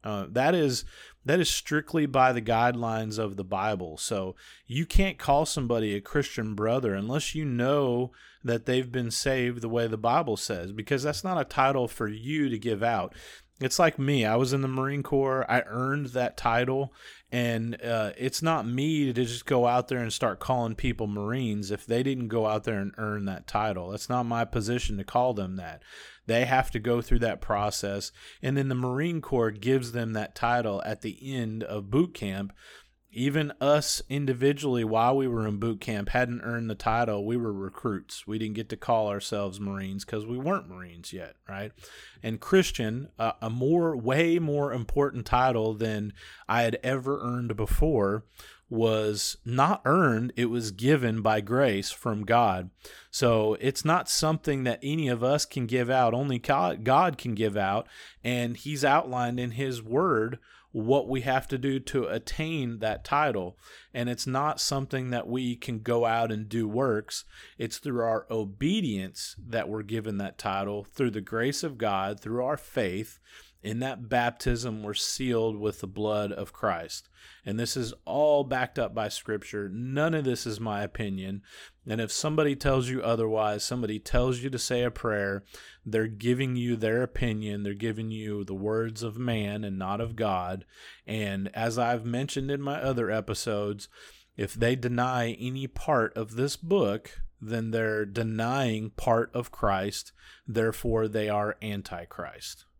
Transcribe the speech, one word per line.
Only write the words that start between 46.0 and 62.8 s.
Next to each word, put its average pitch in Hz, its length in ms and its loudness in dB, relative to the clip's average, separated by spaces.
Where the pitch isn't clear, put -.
I 120 140 4
had 113 200 0
ever 131 380 -2
earned 120 340 -4
before, 110 720 2
was 110 760 2
not 135 400 2
earned. 127 500 4
It 120 120 2
was 113 240 -2
given 113 500 2
by 107 220 2
grace 107 480 2
from 107 340 -4
God. 98 460 4
So 110 500 4
it's 135 240 -2
not 156 240 2
something 156 560 0
that 131 180 0
any 147 260 0
of 120 140 0
us 143 220 4
can 123 220 -4
give 123 240 2
out. 123 240 6
Only 131 240 0
God, 143 440 2
God 143 360 4
can 117 160 -4
give 104 240 0
out, 101 280 0
and 120 320 -2
he's 143 300 -2
outlined 127 520 2
in 123 120 -2
his 123 320 -4
word 123 560 2
what 113 360 2
we 131 120 0
have 131 280 0
to 135 100 -2
do 135 200 0
to 127 280 0
attain 123 720 -4
that 110 260 -2